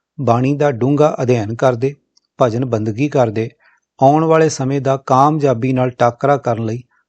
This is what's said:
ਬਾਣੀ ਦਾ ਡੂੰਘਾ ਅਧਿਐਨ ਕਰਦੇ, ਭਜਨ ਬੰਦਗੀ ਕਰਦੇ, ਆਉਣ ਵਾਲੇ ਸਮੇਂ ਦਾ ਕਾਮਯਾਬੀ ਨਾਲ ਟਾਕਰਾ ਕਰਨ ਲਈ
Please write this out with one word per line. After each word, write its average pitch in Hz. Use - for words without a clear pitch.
ਬਾਣੀ 127
ਦਾ 147
ਡੂੰਘਾ 143
ਅਧਿਐਨ 117
ਕਰਦੇ, 131
ਭਜਨ 123
ਬੰਦਗੀ 113
ਕਰਦੇ, 117
ਆਉਣ 147
ਵਾਲੇ 160
ਸਮੇਂ 135
ਦਾ 135
ਕਾਮਯਾਬੀ 135
ਨਾਲ 127
ਟਾਕਰਾ 127
ਕਰਨ 117
ਲਈ 117